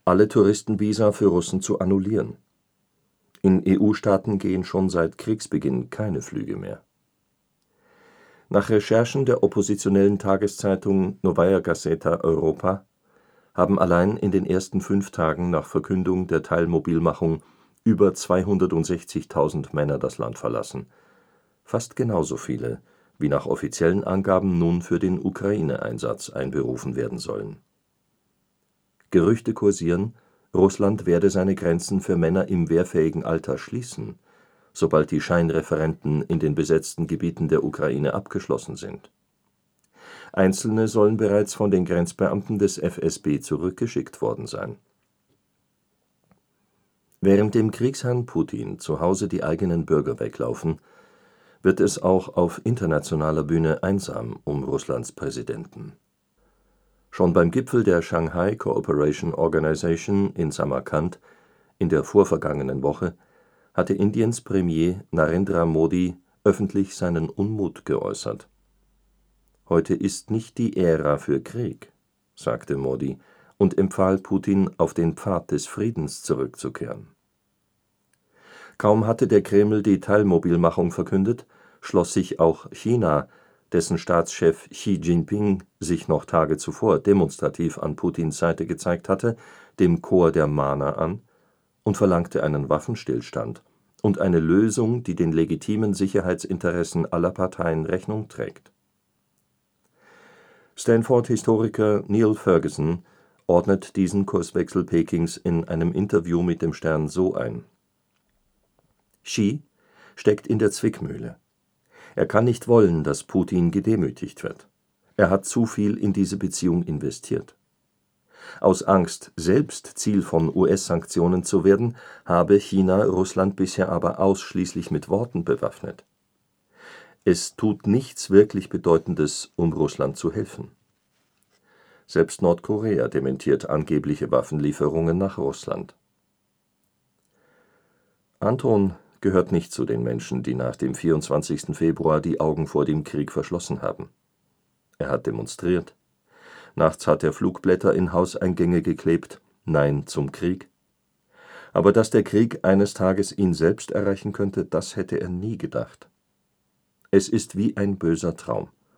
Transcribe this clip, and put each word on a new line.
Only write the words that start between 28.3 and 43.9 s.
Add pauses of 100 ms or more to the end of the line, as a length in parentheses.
Gerüchte
kursieren, (400)
Russland
werde
seine
Grenzen
für
Männer
im
wehrfähigen
Alter
schließen, (520)
sobald
die
Scheinreferenten
in
den
besetzten
Gebieten
der
Ukraine
abgeschlossen
sind. (1200)
Einzelne
sollen
bereits
von
den
Grenzbeamten
des
F
S
B
zurückgeschickt